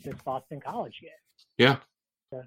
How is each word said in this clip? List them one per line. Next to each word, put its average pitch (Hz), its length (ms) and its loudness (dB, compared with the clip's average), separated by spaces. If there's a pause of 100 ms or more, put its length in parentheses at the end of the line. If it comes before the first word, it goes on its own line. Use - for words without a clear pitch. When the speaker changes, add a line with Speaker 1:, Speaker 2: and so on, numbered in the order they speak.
Speaker 1:
this 139 100 -10 (100)
Boston 135 380 -8
College 170 400 -10
game. - 80 -20 (480)
Speaker 2:
Yeah. 143 200 8 (540)
Speaker 1:
So 127 160 -14